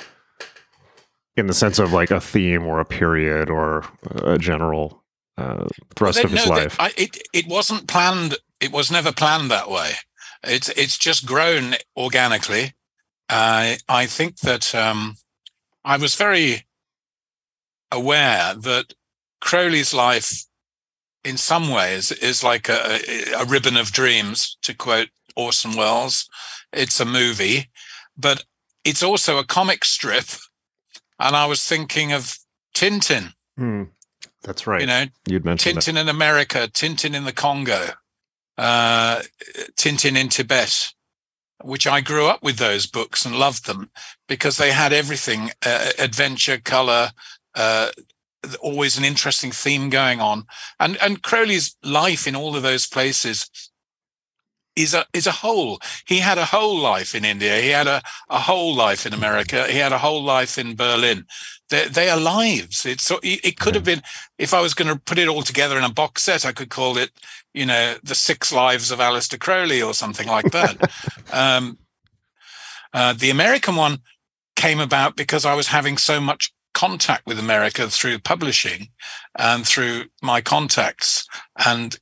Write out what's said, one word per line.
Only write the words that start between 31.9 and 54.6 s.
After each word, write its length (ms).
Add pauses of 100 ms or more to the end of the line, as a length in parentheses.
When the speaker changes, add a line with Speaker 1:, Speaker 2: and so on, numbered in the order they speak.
Speaker 2:
of 260 (360)
Tintin. 600 (220)
Speaker 1:
Hmm. 280 (580)
That's 240
right. 140
Speaker 2:
You 60
know, 180 (220)
Speaker 1:
You'd 180
mentioned 320
that. 80
Speaker 2:
Tintin 160
in 80
America, 640
Tintin 420
in 100
the 80
Congo, 560 (680)
uh, 640 (560)
Tintin 400
in 140
Tibet, 640 (680)
which 240
I 140
grew 260
up 160
with 140
those 300
books 400
and 120
loved 280
them 240 (380)
because 280
they 160
had 220
everything, 560 (140)
uh, 340
adventure, 600
color, 520 (440)
uh, 360 (520)
th-, 200
always 340
an 80
interesting 480
theme 380
going 320
on. 240 (320)
And, 240
and 200
Crowley's 600
life 440
in 80
all 220
of 60
those 240
places 640 (1300)